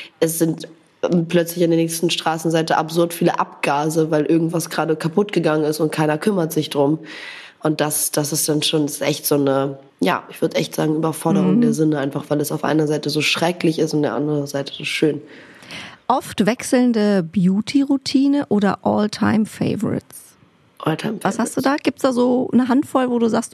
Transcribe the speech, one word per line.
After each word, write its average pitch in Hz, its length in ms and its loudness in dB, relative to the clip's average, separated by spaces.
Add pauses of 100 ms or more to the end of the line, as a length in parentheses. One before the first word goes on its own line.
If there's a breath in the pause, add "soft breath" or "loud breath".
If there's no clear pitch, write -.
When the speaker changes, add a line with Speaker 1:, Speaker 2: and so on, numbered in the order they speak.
(200 loud breath)
Speaker 1:
es 165 200 0
sind 165 280 -2 (600)
plötzlich 170 360 0
an 165 60 2
der 165 100 4
nächsten 165 300 0
Straßenseite 165 680 0
absurd 170 360 0
viele - 260 0
Abgase, 156 720 0
weil 151 140 2
irgendwas 165 440 0
gerade 156 260 0
kaputt 165 360 0
gegangen 156 320 2
ist 151 160 -2
und 156 120 2
keiner 151 260 2
kümmert 170 340 0
sich 151 180 -2
drum. 147 300 2 (600 loud breath)
Und 156 180 0
das, 151 320 -2
das 147 220 -2
ist 156 160 -2
dann 151 140 0
schon, 156 200 0
das 143 100 -2
ist - 80 -10
echt 147 260 -2
so 151 80 2
eine, 139 420 0 (220)
ja, 156 300 0
ich - 120 -10
würd 160 140 -2
echt 170 180 -2
sagen, 156 220 0
Überforderung 160 640 2
Speaker 2:
Mhm. 240 40 4
Speaker 1:
der 233 120 2
Sinne, 151 260 0
einfach 139 300 -4
weil 147 120 0
es 143 100 -4
auf 156 120 -4
einer 151 240 2
Seite 147 220 -2
so 147 120 -2
schrecklich 175 560 0
ist 156 160 0
und 151 80 0
der 117 140 -2
anderen 147 320 -2
Seite 139 280 -6
so 156 100 -12
schön. 147 360 0 (840 loud breath)
Speaker 2:
Oft 247 400 0
wechselnde 220 760 2
Beauty-Routine 269 1300 2
oder 202 340 2
All-Time-Favorites? 208 1300 0 (600)
Speaker 1:
All-Time-Favorites. 175 440 -4
Speaker 2:
Was 196 140 0
hast - 200 -4
du 269 40 -2
da? 269 140 0
Gibt's - 260 -4
da 262 120 2
so 247 380 0
eine 247 160 2
Handvoll, 254 440 0
wo 240 80 0
du 233 100 2
sagst, 233 240 -2